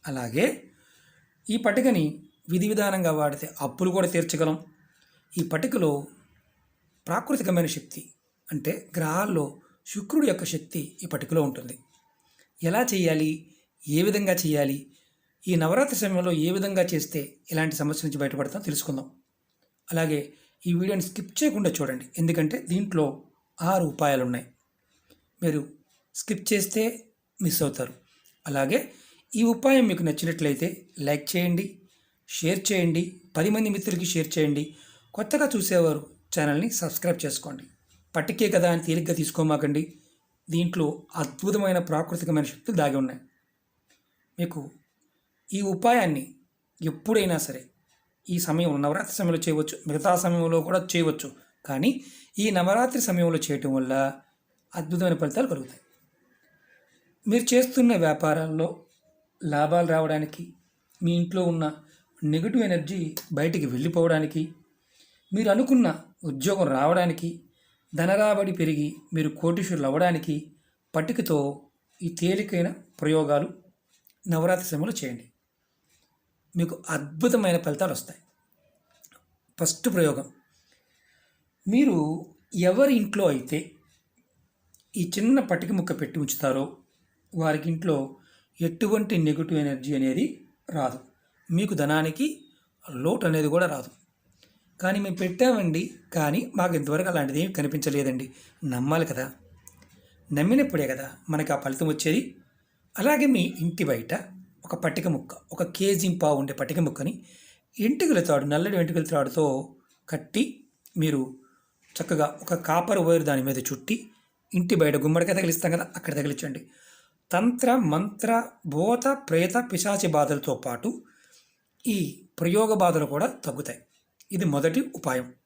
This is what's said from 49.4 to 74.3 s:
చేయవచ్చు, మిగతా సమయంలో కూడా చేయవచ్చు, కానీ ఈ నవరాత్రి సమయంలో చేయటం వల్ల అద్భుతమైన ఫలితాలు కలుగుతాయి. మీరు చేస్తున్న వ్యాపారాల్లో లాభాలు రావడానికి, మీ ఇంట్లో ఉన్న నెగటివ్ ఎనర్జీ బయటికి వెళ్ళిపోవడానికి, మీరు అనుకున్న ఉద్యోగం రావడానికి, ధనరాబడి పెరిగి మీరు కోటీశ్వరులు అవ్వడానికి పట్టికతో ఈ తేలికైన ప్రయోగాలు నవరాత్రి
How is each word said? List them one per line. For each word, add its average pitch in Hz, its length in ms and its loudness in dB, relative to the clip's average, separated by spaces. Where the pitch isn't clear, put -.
చేయవచ్చు, 156 340 -2
మిగతా 156 240 2
సమయంలో 165 420 2
కూడా 180 140 2
చేయవచ్చు, 156 360 0
కానీ 143 280 0
ఈ 208 100 2
నవరాత్రి 233 480 2
సమయంలో 170 340 4
చేయటం 143 340 -2
వల్ల 131 200 0
అద్భుతమైన 170 500 0
ఫలితాలు 214 300 0
కలుగుతాయి. 135 300 -10
మీరు 233 180 2
చేస్తున్న 247 480 4
వ్యాపారాల్లో 156 640 2
లాభాలు 156 520 2
రావడానికి, 156 500 0
మీ 170 180 2
ఇంట్లో 175 320 0
ఉన్న 165 140 0
నెగటివ్ 165 440 2
ఎనర్జీ 175 320 -2
బయటికి 160 280 0
వెళ్ళిపోవడానికి, 156 760 0
మీరు 214 220 0
అనుకున్న 247 340 4
ఉద్యోగం 170 360 0
రావడానికి, 170 520 2
ధనరాబడి 196 680 2
పెరిగి 151 280 0
మీరు 156 280 0
కోటీశ్వరులు 170 500 0
అవ్వడానికి 156 460 2
పట్టికతో 160 440 0
ఈ 170 100 -6
తేలికైన 190 480 0
ప్రయోగాలు 151 480 2
నవరాత్రి 175 460 0